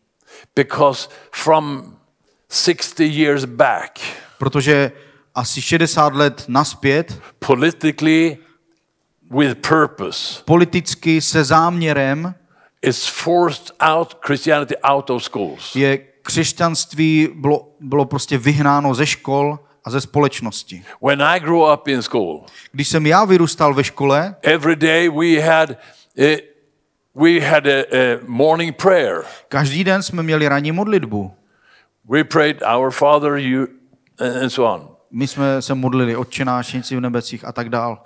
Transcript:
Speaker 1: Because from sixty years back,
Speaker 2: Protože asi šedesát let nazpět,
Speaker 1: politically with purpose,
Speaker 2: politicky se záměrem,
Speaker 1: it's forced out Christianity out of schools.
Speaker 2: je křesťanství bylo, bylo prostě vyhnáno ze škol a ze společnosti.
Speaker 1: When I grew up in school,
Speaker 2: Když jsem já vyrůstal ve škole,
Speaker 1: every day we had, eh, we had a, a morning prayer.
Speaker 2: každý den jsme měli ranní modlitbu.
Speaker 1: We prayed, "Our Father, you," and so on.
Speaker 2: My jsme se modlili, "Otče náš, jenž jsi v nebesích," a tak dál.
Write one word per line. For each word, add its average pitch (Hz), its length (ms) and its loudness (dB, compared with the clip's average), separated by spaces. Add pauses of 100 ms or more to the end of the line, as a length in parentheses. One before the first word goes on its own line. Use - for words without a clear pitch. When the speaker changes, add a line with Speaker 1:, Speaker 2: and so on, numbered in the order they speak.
(560)
Speaker 1:
Because 139 520 0 (240)
from 147 640 -2 (520)
sixty - 580 -2
years 147 380 0
back, 120 560 -2 (380)
Speaker 2:
Protože 139 540 0 (420)
asi 127 280 -4
šedesát 156 520 2
let 143 340 0
nazpět, 139 720 0 (180)
Speaker 1:
politically 156 960 0 (960)
with 139 380 0
purpose, - 760 -2
Speaker 2:
politicky 170 760 2
se 156 240 0
záměrem, 160 920 0 (480)
Speaker 1:
it's - 240 -2
forced 175 760 -2
out 160 460 0
Christianity 143 560 0
out 139 280 0
of 123 140 -2
schools. - 520 -8
Speaker 2:
je 135 220 2 (240)
křesťanství 160 1120 0
bylo, 147 340 -2 (120)
bylo 139 240 0
prostě 135 340 -4
vyhnáno 143 560 2
ze 143 120 0
škol 143 520 -2 (260)
a 110 60 -12
ze 135 100 -2
společnosti. 120 840 -4 (220)
Speaker 1:
When 139 160 2
I 170 180 2
grew 160 340 4
up 147 140 -4
in 127 140 0
school, 90 420 -4 (280)
Speaker 2:
Když 139 160 -4
jsem 156 180 0
já 180 180 6
vyrůstal 170 500 4
ve 139 100 2
škole, 147 580 -2
Speaker 1:
every 156 340 2
day 160 320 2
we 160 320 2
had, 160 300 2 (480)
eh, 151 180 4 (800)
we 165 260 4
had 147 260 2
a, 143 40 4 (220)
a 127 340 2
morning 156 500 0
prayer. 123 460 2 (260)
Speaker 2:
každý 147 360 -2
den 190 180 0
jsme 175 200 -6
měli 156 260 0
ranní 143 240 0
modlitbu. 139 640 -4 (680)
Speaker 1:
We 143 200 0
prayed, 151 380 0 (140)
"Our 131 140 0
Father, 147 460 2
you," 131 300 -2 (760)
and 127 80 -2
so 117 240 0
on. - 140 -12 (220)
Speaker 2:
My 131 180 -4
jsme 135 340 -2
se 139 120 -4
modlili, 127 420 0
"Otče 127 280 -6
náš, 123 300 -4
jenž 127 120 -8
jsi 135 100 -6
v 123 40 -4
nebesích," 120 440 -6
a 120 80 -12
tak 117 160 -8
dál. 117 380 -6